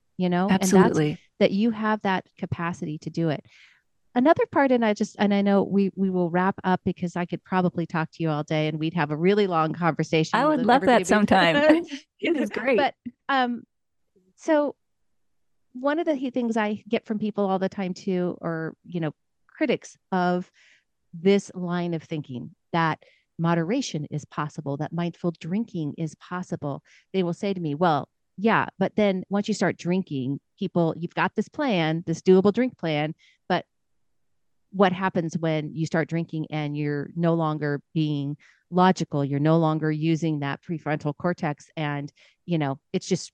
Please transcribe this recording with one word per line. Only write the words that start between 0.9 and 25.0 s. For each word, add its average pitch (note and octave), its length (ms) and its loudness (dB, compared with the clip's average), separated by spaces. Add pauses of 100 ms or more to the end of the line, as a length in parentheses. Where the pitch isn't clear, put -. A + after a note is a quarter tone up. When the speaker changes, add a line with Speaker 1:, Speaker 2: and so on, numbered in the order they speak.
Speaker 1:
that G3+ 120 4
you G#3 200 0
have G#3+ 300 -2
that F#3+ 240 -2 (140)
capacity E3+ 600 -6
to - 120 -10
do E3 180 0
it. C#3 160 -4 (720)
Another E4 320 4
part, C#4 240 2
and A#3+ 120 2
I G#3+ 120 2
just, - 240 -4
and G#3 120 2
I G3+ 120 2
know G3+ 180 4
we, G3 340 2
we F#3+ 140 0
will F3+ 220 0
wrap F3+ 320 0
up F#3 200 2
because F3+ 320 -4
I F3 100 -2
could - 180 -8
probably F3+ 420 0
talk D#3+ 280 -4
to E3+ 100 -6
you D#3+ 60 0
all D3+ 120 -2
day D#3 260 0
and D#3 120 -4
we'd D#3+ 160 -2
have D3+ 160 0
a D3+ 60 -2
really G3+ 280 4
long D#3+ 280 0
conversation D#3+ 640 0
Speaker 2:
I C#4 80 4
would D4+ 120 2
Speaker 1:
with B3 60 -2
Speaker 2:
love A#3+ 160 4
that A3+ 200 4
Speaker 1:
everybody. - 20 -4
<laughs> G3+ 100 2 (720)
Speaker 2:
sometime. - 80 -8
<laughs> - 280 -16
It E4+ 160 0
is A3+ 140 -2
great. A#3 280 0
Speaker 1:
But, A#3+ 180 0 (340)
um, B3+ 320 0 (760)
so D4 380 0 (1000)
one C#4 260 -2
of E4 80 -2
the D#4 80 2
he-, B3+ 160 -4
things A#3 260 -2
I G#3+ 320 -2
get - 160 -2
from G#3+ 140 -4
people G#3 260 -2
all F#3+ 140 0
the F#3+ 100 0
time F3+ 240 -6
too, F3+ 480 -4
or, D#3+ 420 -6
you F3 160 -8
know, D#3 120 -2 (360)
critics - 480 -4 (160)
of F3+ 400 0 (640)
this G3 400 2
line F3 400 -2
of D#3+ 80 -4
thinking, D3+ 540 -10 (180)
that E3 300 0 (360)
moderation E3+ 720 -2
is D3 160 -8
possible, D3+ 520 -8
that D3+ 140 -6
mindful F3 480 -4